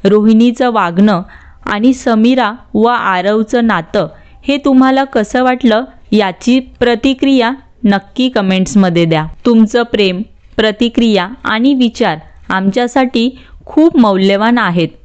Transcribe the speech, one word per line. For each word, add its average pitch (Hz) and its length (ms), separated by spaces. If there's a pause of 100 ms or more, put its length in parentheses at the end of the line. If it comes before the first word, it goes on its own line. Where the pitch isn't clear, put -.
रोहिणीचं 226 680
वागणं 190 500 (440)
आणि 214 280
समीरा 233 580 (220)
व 220 140
आरवचं 220 800
नातं 175 400 (400)
हे 285 100
तुम्हाला 269 460
कसं 254 400
वाटलं, 254 400 (280)
याची 214 480
प्रतिक्रिया 254 920 (340)
नक्की 202 440
कमेंट्समध्ये 185 760
द्या. 160 200 (200)
तुमचं 233 380
प्रेम, 196 380 (360)
प्रतिक्रिया 220 720 (160)
आणि 233 300
विचार 226 440 (320)
आमच्यासाठी 240 920 (260)
खूप 330 320
मौल्यवान 202 600
आहेत. 175 300 (180)